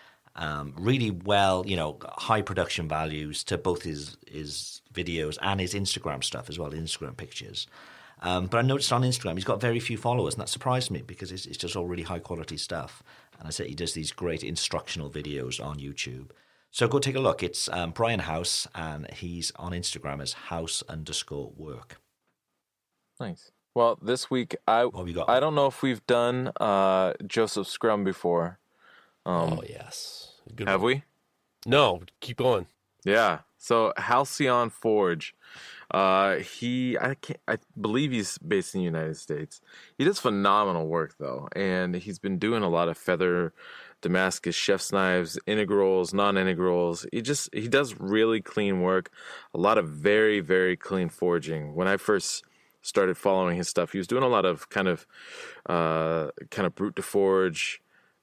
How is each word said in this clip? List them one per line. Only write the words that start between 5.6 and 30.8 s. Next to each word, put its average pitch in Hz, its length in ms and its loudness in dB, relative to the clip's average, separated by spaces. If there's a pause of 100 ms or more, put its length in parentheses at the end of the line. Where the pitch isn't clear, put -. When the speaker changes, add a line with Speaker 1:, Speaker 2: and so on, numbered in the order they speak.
Speaker 1:
his 90 140 -2
Instagram 82 500 -4
stuff 62 240 -6
as 78 120 -8
well, 73 120 -6
Instagram 78 460 -8
pictures. - 480 -10 (560)
Um, 90 240 0
but 117 140 2
I - 20 4
noticed 131 320 2
on 120 80 4
Instagram, 123 320 0
he's 95 100 -4
got 104 160 0
very 120 200 0
few 120 180 -6
followers, 120 380 0
and 113 60 -6
that - 80 -8
surprised 127 420 -2
me 82 100 -6
because 90 300 -12
it's, 92 160 -10
it's - 100 -12
just 87 180 -6
all 87 120 -4
really 85 160 -6
high 87 160 -6
quality 80 380 -10
stuff. - 440 -8 (380)
And 78 80 -14
I 78 40 -8
said - 160 -6
he - 80 -8
does 82 180 -4
these 78 180 -6
great 82 320 -4
instructional - 680 -6
videos 71 540 -6
on 73 160 -8
YouTube. 67 500 -10 (400)
So - 180 2
go 139 120 2
take 131 160 0
a 135 40 -2
look. 104 220 2
It's, - 280 -4
um, 87 220 -2
Brian 113 280 0
House, 82 560 -2
and 78 360 -8
he's 85 440 -8
on 87 160 -8
Instagram 73 500 -6
as 69 120 -6
house - 540 -6
underscore 76 720 -8
work. 76 420 -14 (1200)
Speaker 2:
Nice. 98 320 -10 (220)
Well, 117 280 4
this 120 280 -2
week, 127 260 -2 (120)
I, 117 180 6
Speaker 1:
What 90 140 -4
have 90 80 -6
you 85 80 -6
got? 85 140 -2
Speaker 2:
I 123 100 6
don't 151 160 2
know 139 120 4
if - 140 -4
we've 127 240 -2
done, 123 540 2
uh, 95 540 4 (120)
Joseph 104 420 0
Scrum 104 360 2
before. 87 560 0 (680)
Um, 85 340 0
Speaker 3:
Oh, - 80 -10
yes. - 580 -14 (300)
Good 104 140 -6
Speaker 2:
have 95 120 4